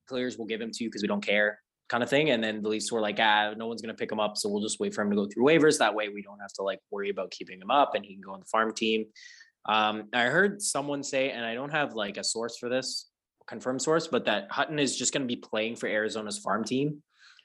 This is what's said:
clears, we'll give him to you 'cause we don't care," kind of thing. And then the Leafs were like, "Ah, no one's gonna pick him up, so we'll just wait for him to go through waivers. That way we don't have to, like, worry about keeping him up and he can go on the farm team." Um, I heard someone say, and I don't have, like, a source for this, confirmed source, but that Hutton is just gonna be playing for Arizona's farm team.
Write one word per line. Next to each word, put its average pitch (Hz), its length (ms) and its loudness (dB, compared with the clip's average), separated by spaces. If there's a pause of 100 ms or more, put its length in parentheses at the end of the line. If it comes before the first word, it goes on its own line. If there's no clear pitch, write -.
clears, 127 300 -2
we'll 113 100 -8
give 107 140 -4
him 113 120 -6
to 117 120 -6
you 113 60 -2
'cause 101 120 -8
we 104 60 0
don't 104 160 0
care," 104 340 2 (300)
kind 120 140 0
of 117 80 -2
thing. 147 200 4
And 117 140 4
then 110 180 -2
the 107 60 0
Leafs 107 240 -2
were 113 80 0
like, 104 180 0
"Ah, 107 380 4
no 113 100 -8
one's 113 160 -6
gonna 110 120 -6
pick 113 180 -6
him 107 80 -2
up, 104 160 0
so - 120 -2
we'll 104 140 0
just 107 180 -4
wait 101 140 -2
for 107 80 -2
him 104 80 2
to 101 60 2
go 101 100 2
through 113 180 0
waivers. 151 340 6
That 107 160 4
way 107 160 -2
we 104 120 -10
don't 101 180 -18
have 98 140 -14
to, 98 80 -8
like, 98 180 -2 (100)
worry 101 200 -4
about 95 200 -6
keeping 92 300 -14
him 98 100 -8
up 139 240 4
and 101 100 -2
he 98 100 -16
can 98 80 -16
go 95 100 -12
on 95 80 -12
the - 60 -20
farm 110 280 2
team." 110 320 0 (600)
Um, 107 460 2
I 123 120 4
heard 180 360 4
someone 143 420 -2
say, 135 280 0
and 117 140 -6
I 113 100 -4
don't 139 160 -6
have, 147 240 0
like, 104 240 -4
a 98 60 -8
source 117 340 -4
for 123 100 -6
this, 127 420 -4 (360)
confirmed 127 340 -6
source, 160 260 2
but 117 200 0
that 104 240 0
Hutton 143 280 -2
is 139 180 2
just 123 180 0
gonna 139 100 -2
be 120 120 -2
playing 113 400 -4
for 127 120 -6
Arizona's 107 500 -2
farm 107 260 0
team. 143 380 -2 (420)